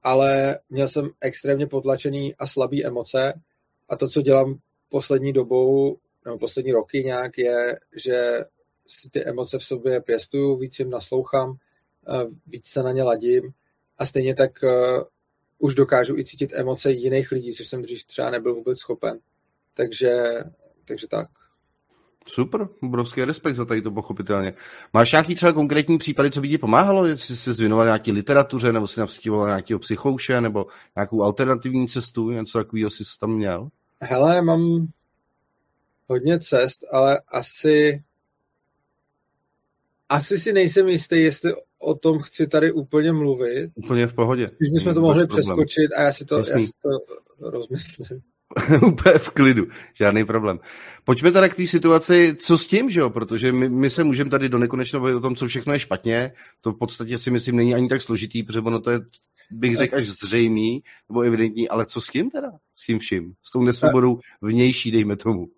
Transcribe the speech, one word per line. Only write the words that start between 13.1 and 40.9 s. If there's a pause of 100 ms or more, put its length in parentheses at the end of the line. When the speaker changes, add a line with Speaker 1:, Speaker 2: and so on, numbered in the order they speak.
Speaker 1:
a
stejně
tak,
eh, (540)
už
dokážu
i
cítit
emoce
jiných
lidí,
což
jsem
dřív
třeba
nebyl
vůbec
schopen. (540)
Takže, (720)
takže
tak. (1000)
Speaker 2:
Super, (140)
obrovský
respekt
za
tady
to,
pochopitelně. (400)
Máš
nějaký
třeba
konkrétní
případy,
co
by
ti
pomáhalo,
jestli
jsi
se
věnoval
nějaký
literatuře,
nebo
si
navštěvoval
nějakého
psychouše,
nebo (300)
nějakou
alternativní
cestu,
něco
takového
jsi (160)
tam
měl? (340)
Speaker 1:
Hele,
mám (1200)
hodně
cest,
ale
asi, (2000)
asi
si
nejsem
jistý,